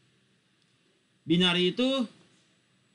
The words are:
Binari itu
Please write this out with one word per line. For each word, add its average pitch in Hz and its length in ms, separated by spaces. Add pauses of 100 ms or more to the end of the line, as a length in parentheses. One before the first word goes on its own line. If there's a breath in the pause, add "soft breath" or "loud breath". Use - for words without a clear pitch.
(1300)
Binari 175 480
itu 262 320 (880)